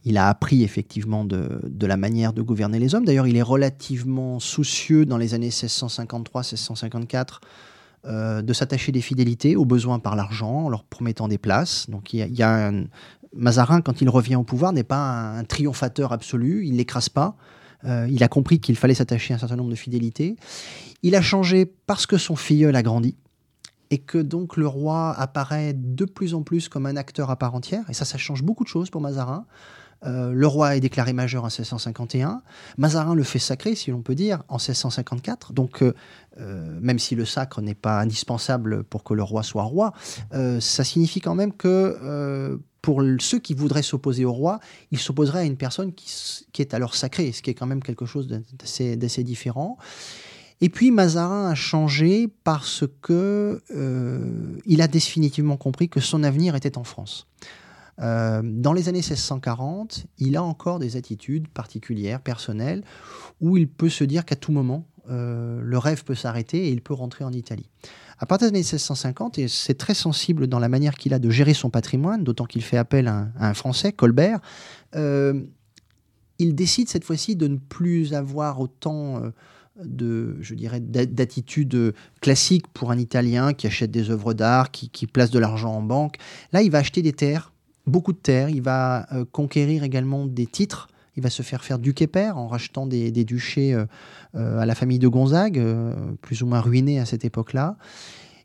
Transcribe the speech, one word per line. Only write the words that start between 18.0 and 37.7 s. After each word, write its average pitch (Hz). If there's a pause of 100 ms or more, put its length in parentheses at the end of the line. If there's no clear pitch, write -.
il 131
a 117
compris 143
qu'il 117
fallait 131
s'attacher 120
à 120
un 117
certain 123
nombre 123
de 117
fidélités. 120 (640)
Il 175
a 190
changé 185
parce -
que 196
son 160
filleul 151
a 120
grandi, 117 (760)
et 139
que 151
donc 165
le 151
roi 156
apparaît 147
de 131
plus 190
en 156
plus 165
comme 135
un 139
acteur 139
à 131
part 123
entière, 185
et -
ça, 127
ça 135
change 135
beaucoup 226
de 220
choses 180
pour 160
Mazarin. 143 (600)
Euh, 123
le 135
roi 143
est 135
déclaré 127
majeur 123
en 117
seize 113
cent 120
cinquante 117
et 127
un, 202 (380)
Mazarin 156
le 143
fait 127
sacrer, 208
si -
l'on 123
peut 131
dire, 185
en 127
seize -
cent 131
cinquante-quatre, 127
donc, 127
euh, - (460)
euh, 85
même 120
si -
le 113
sacre 131
n'est 104